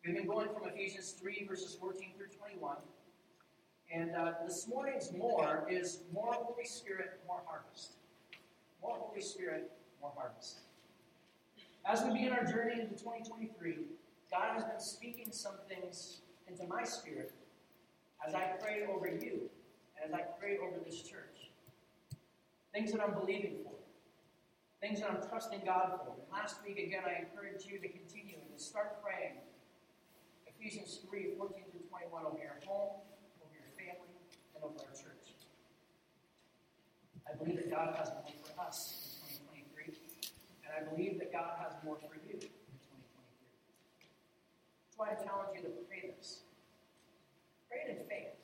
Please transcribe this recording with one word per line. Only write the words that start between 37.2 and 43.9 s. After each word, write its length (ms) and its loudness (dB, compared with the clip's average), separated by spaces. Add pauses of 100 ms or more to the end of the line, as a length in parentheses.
I 80 -2
believe 200 4
that 120 0
God 260 4
has 140 2
more 320 -6
for 220 -8
us 640 -4
in 160 -8
twenty 240 -16
twenty-three, 240 -8 (720)
and 80 -8
I 160 -2
believe 300 2
that 120 -2
God 300 0
has 240 -4
more 160 -4
for 160 -12
you 240 -8
in 80 -10
twenty 640 -18
twenty-three. 960 -20 (800)